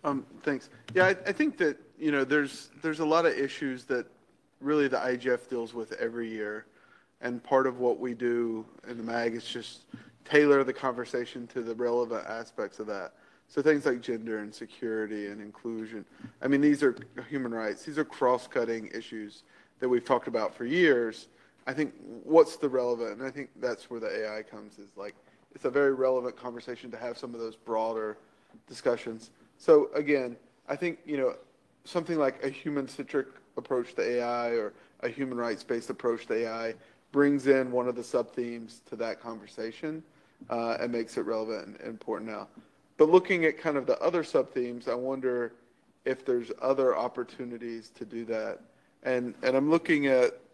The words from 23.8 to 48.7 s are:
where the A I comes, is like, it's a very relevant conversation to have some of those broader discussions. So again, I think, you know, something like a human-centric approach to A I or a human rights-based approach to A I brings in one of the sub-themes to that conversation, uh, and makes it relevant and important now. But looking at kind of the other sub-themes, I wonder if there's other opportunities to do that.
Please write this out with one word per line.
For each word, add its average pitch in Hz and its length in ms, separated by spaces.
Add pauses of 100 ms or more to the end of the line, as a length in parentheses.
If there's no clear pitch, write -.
where 117 80
the 110 260
A 107 140
I - 20
comes, 107 380
is 101 160
like, 101 180 (400)
it's - 120
a 127 40
very 139 240
relevant 127 420
conversation 120 540
to 117 80
have 120 220
some 120 160
of 117 40
those 113 160
broader 110 640 (500)
discussions. 117 640 (320)
So 151 320
again, 131 420 (320)
I 143 80
think, 175 300
you 147 120
know, 131 180 (480)
something 165 340
like 135 260
a 139 60
human-centric 139 800 (300)
approach 123 360
to 123 80
A 120 180
I 120 340
or 107 200 (280)
a 123 60
human 127 300
rights-based 117 540
approach 117 340
to 117 80
A 113 180
I 113 220 (380)
brings 143 340
in 135 260
one 123 160
of 120 80
the 120 80
sub-themes 120 880
to 123 60
that 110 260
conversation, 117 800 (480)
uh, 117 300
and 120 120
makes 117 240
it 113 120
relevant 110 520
and - 80
important 110 440
now. 104 160 (500)
But 156 120
looking 180 360
at 151 140
kind 147 180
of 127 80
the - 160
other 170 220
sub-themes, 123 640
I 120 80
wonder 127 580 (520)
if 131 200
there's 120 340
other 131 380
opportunities 117 920
to - 120
do 117 220
that. 110 360 (420)